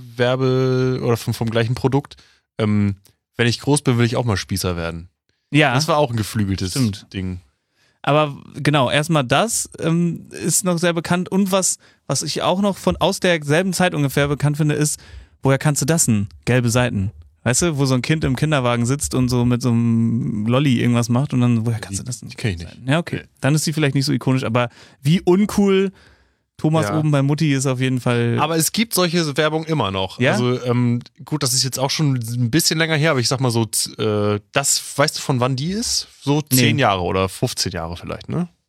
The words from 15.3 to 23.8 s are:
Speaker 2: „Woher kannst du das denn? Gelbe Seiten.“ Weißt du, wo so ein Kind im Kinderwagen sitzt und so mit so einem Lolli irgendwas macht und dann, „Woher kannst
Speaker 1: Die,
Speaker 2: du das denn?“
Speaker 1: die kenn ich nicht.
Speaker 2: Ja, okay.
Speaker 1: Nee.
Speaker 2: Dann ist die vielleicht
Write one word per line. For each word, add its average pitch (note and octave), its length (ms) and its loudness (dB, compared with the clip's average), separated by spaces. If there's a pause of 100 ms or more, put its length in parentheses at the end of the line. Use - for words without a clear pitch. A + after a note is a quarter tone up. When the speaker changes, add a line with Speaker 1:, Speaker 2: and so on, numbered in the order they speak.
Speaker 2:
„Woher C3+ 160 4
kannst D3+ 240 0
du C3+ 40 -2
das E3 200 2
denn? G#2 220 0 (160)
Gelbe A#2+ 260 2
Seiten.“ A2 400 0 (320)
Weißt B2 200 0
du, E3 160 0
wo C#3 80 2
so C3 80 2
ein B2 80 0
Kind D#3+ 220 0
im C3+ 120 0
Kinderwagen B2 480 0
sitzt C3+ 300 -2
und B2+ 160 2
so A#2+ 160 2
mit B2 160 2
so B2+ 80 2
einem A#2 760 0
Lolli B2 340 2
irgendwas A#2+ 280 2
macht B2 240 0
und B2+ 80 2
dann, A#2+ 260 2
„Woher A2+ 140 -2
kannst G2 200 -8
Speaker 1:
Die, - 20 -12
Speaker 2:
du - 40 -14
das B2 140 -10
denn?“ - 80 -14
Speaker 1:
die - 80 -18
kenn G#2+ 160 -4
ich E2 60 -6
nicht. E2+ 180 -14 (100)
Speaker 2:
Ja, C#3 120 2
okay. E3 240 -6
Speaker 1:
Nee. - 60 -20 (120)
Speaker 2:
Dann C3+ 140 2
ist D3+ 120 0
die D#3+ 60 -2
vielleicht C#3+ 220 0